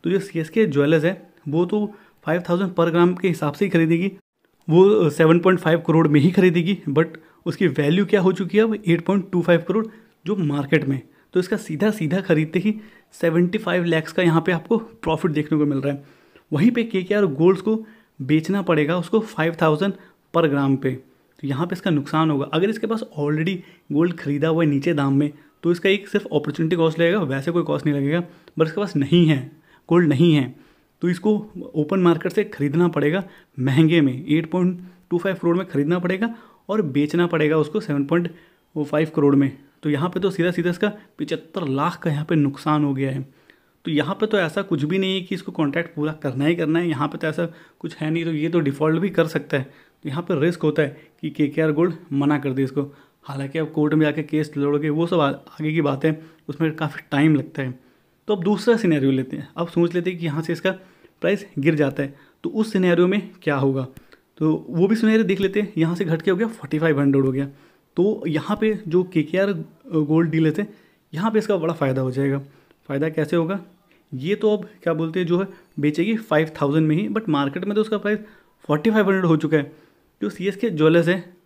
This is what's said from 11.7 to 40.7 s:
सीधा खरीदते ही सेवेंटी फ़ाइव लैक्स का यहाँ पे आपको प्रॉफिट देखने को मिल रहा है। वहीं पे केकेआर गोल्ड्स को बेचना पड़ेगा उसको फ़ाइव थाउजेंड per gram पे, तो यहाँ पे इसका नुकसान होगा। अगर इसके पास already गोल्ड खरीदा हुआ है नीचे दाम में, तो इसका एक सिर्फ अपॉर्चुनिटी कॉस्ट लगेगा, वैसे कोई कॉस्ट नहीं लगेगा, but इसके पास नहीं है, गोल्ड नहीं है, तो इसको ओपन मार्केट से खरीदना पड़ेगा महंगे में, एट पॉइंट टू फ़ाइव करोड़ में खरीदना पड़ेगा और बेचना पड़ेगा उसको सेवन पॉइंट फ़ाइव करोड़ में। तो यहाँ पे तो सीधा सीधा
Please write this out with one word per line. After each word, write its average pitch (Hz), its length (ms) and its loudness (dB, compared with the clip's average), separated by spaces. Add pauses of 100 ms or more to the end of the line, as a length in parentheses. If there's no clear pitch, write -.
सीधा 180 300 -2
खरीदते 156 380 0
ही 202 160 0 (380)
सेवेंटी 175 460 0
फ़ाइव 180 260 -2
लैक्स 160 280 0
का 185 100 0
यहाँ 165 240 4
पे 185 60 2
आपको 175 260 0
प्रॉफिट 160 520 -4
देखने 151 280 0
को 147 80 2
मिल 139 120 -2
रहा 139 160 -2
है। 139 100 -12 (480)
वहीं 170 180 4
पे 240 140 -2
केकेआर 202 420 0
गोल्ड्स 170 360 4
को 220 240 -2 (360)
बेचना 156 400 0
पड़ेगा 165 360 0
उसको 214 220 0
फ़ाइव 165 420 -4
थाउजेंड 160 300 2 (440)
per 160 140 2
gram 139 260 2
पे, 135 140 -4 (500)
तो 139 80 -8
यहाँ 139 180 -2
पे 175 60 -8
इसका 180 180 -4
नुकसान 156 400 0
होगा। 139 140 -2
अगर 175 260 0
इसके 220 160 -6
पास 220 180 -4 (160)
already 156 360 -2 (360)
गोल्ड 170 220 2
खरीदा 143 340 -2
हुआ 165 160 2
है 147 60 4
नीचे 143 240 0
दाम 139 180 0
में, 143 200 2 (300)
तो 170 100 2
इसका 175 160 0
एक 202 200 0
सिर्फ 202 180 -2
अपॉर्चुनिटी 160 500 -2
कॉस्ट 165 240 0
लगेगा, 175 200 4
वैसे 139 300 -4
कोई 170 120 0
कॉस्ट 147 240 -2
नहीं 143 100 2
लगेगा, 151 280 0 (340)
but 160 80 4
इसके 156 140 -6
पास 202 160 -4
नहीं 156 300 4
है, 135 260 0 (360)
गोल्ड 170 200 4
नहीं 151 260 4
है, 131 200 0 (460)
तो 175 80 -2
इसको 208 380 0 (280)
ओपन 160 260 0
मार्केट 170 320 2
से 208 120 0
खरीदना 165 440 0
पड़ेगा 165 360 0 (340)
महंगे 156 420 4
में, 131 280 0
एट 160 220 0
पॉइंट 185 300 0 (300)
टू 175 80 0
फ़ाइव 185 180 -2
करोड़ 170 200 0
में 185 100 -2
खरीदना 151 320 0
पड़ेगा 190 360 -2 (340)
और 214 140 0
बेचना 147 440 0
पड़ेगा 156 320 2
उसको 151 220 -2
सेवन 143 240 -2
पॉइंट 170 260 0 (540)
फ़ाइव 156 320 -2
करोड़ 143 200 4
में। 139 220 2 (240)
तो 151 80 -2
यहाँ 147 180 -2
पे 180 120 -6
तो 190 100 0
सीधा 175 200 0
सीधा 175 200 -2